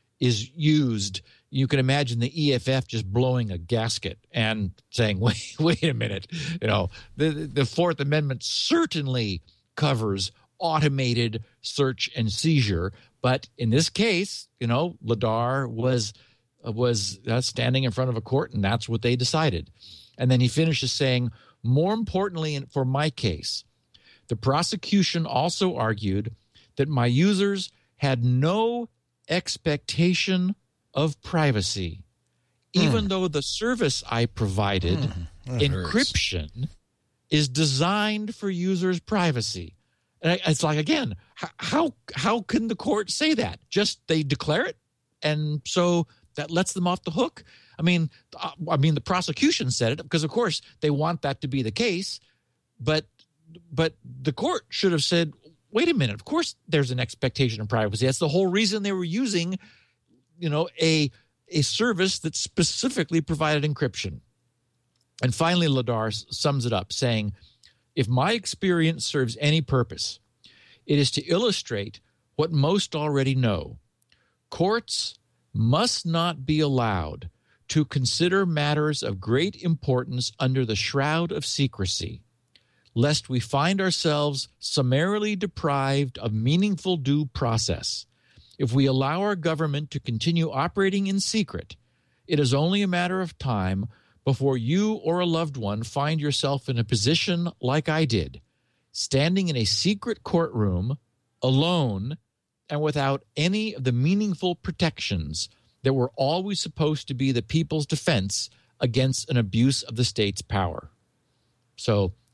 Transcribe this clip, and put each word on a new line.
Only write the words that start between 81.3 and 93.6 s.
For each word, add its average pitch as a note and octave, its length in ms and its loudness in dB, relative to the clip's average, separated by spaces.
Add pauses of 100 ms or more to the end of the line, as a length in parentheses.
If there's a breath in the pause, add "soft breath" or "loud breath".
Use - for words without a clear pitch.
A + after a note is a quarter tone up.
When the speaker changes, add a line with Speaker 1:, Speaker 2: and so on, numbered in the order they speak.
Speaker 1:
of D3+ 140 -6
secrecy, - 760 -4 (760 soft breath)
lest C#3+ 340 2
we B2+ 100 0
find D#3+ 420 0
ourselves D3 640 0 (100)
summarily F#3 800 0
deprived C#3 840 -2
of A2+ 140 -4
meaningful F3 640 2
due C#3+ 280 2
process. - 800 -2 (520 soft breath)
If A2+ 160 -2
we C3+ 120 6
allow C3+ 360 2
our G3+ 140 0
government D3+ 560 -2
to C#3+ 80 -6
continue D#3+ 520 -2
operating F#3+ 560 0
in G3 120 0
secret, - 560 -4 (520)
it D3+ 120 2
is C3 140 2
only F3 280 2
a G3+ 60 0
matter F3+ 340 -2
of F3 160 -8
time G2 500 -2 (380 soft breath)